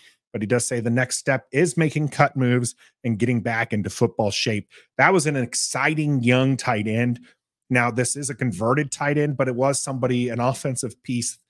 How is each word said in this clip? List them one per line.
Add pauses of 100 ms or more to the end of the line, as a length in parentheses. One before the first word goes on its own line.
(320)
but
he
does
say
the
next
step
is
making
cut
moves (280)
and
getting
back
into
football
shape. (280)
That
was
an
exciting
young
tight
end. (480)
Now,
this
is
a
converted
tight
end,
but
it
was
somebody,
an
offensive
piece (100)